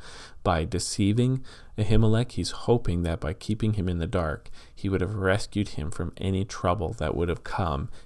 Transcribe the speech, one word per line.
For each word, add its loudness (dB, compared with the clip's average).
by 2
deceiving 2
Ahimelech. 6
He's -2
hoping 2
that 0
by -4
keeping -2
him -2
in 0
the -2
dark, -2
he -4
would 2
have -2
rescued 0
him -4
from -4
any 0
trouble -2
that -2
would 0
have -4
come -2